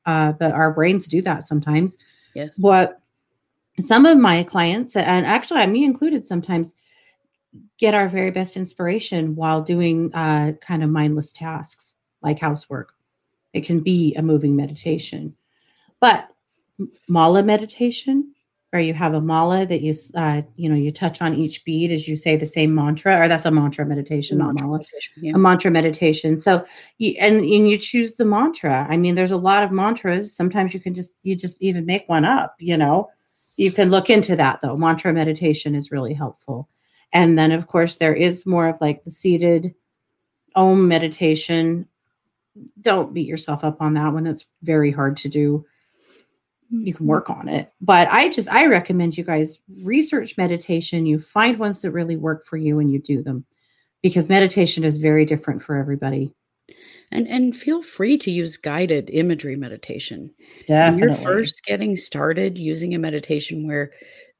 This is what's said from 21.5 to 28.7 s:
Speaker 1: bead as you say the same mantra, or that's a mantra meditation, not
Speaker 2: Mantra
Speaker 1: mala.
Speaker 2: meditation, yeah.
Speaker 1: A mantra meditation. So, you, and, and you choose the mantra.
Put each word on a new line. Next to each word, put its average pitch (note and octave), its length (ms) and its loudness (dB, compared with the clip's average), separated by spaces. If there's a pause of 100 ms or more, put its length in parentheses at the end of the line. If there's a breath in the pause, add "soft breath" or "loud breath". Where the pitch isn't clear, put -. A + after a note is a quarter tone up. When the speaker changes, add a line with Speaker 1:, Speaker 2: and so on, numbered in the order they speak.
Speaker 1:
bead E3 300 -2
as D#3 160 -6
you D#3 80 -4
say D#3 180 0
the D#3 100 -2
same D#3 300 0
mantra, D3+ 420 0
or E3+ 120 4
that's D#3+ 160 0
a D#3+ 60 2
mantra D3 340 0
meditation, D3 520 -4
not C#3+ 100 0
Speaker 2:
Mantra C#3 200 -4
Speaker 1:
mala. D3+ 120 -4
Speaker 2:
meditation, - 340 -16 (100)
yeah. D#3 100 -6
Speaker 1:
A F3+ 40 4
mantra F#3 340 4
meditation. D#3+ 680 0
So, F3 240 2 (320 loud breath)
you, A3 200 -2
and, G#3 200 4
and G#3 320 4
you G#3 80 4
choose A3+ 380 -2
the A#3 100 0
mantra. G#3 640 0